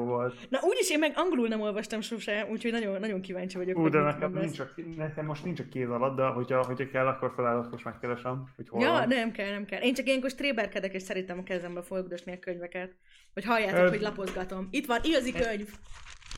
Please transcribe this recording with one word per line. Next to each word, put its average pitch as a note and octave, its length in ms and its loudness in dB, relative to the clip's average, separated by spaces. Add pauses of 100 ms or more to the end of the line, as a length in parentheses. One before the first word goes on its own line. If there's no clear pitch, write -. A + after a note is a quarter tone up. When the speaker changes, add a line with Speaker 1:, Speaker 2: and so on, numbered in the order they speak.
Speaker 1:
volt. B2 460 -2
Speaker 2:
Na C4 120 2
úgyis G#4 280 4
én D4+ 80 4
meg D4+ 180 4
angolul D4+ 320 2
nem A3 120 0
olvastam G#3 400 -2
sose, G#3+ 500 -2
úgyhogy A3 220 -2
nagyon, G3+ 280 0
nagyon G3+ 200 -2
kíváncsi F#3 360 -6
vagyok, F3+ 220 0
Speaker 1:
Ú, - 20 2
Speaker 2:
hogy D#3+ 100 6
Speaker 1:
de D3+ 80 6
Speaker 2:
mit D3 80 6
Speaker 1:
nekem D3 260 0
Speaker 2:
mondasz. - 240 -2
Speaker 1:
nincs - 40 -8
a, E3 360 -8
nekem D#3 300 -4
most D3+ 180 -6
nincs E3+ 160 -4
a - 80 -6
kéz B2+ 200 -2
alatt, B2 280 2
de C3 100 4
hogyha, B2+ 380 2
hogyha B2+ 240 -2
kell, C3 180 2
akkor C3 300 0
felállok A#2+ 400 0
és A#2 60 -12
megkeresem, B2 600 -4 (120)
hogy B2 120 -12
hol - 140 0
Speaker 2:
Ja, C#4 80 4
Speaker 1:
van. C#4 180 4
Speaker 2:
nem A#3 240 2
kell, G3+ 180 -4
nem G3+ 140 -4
kell. - 160 -6
Én B3 140 4
csak A#3+ 120 -2
ilyenkor C4 240 2
stréberkedek, G#3+ 640 -2
és F#3+ 80 -4
szeretem F#3 360 -4
a F#3 40 -8
kezembe F3 400 -4
folyogdosni F3+ 500 -6
a F3+ 60 -10
könyveket. F3+ 580 -8 (380)
Hogy G3 100 -4
halljátok, G3+ 420 6
Speaker 1:
Ö, - 20 8
Speaker 2:
hogy G3+ 120 2
lapozgatom. F#3+ 680 -4
Itt D4 160 -2
van, A#3 160 4
igazi C4 320 4
Speaker 1:
én B3+ 80 -2
Speaker 2:
könyv! G#3 260 -2 (680)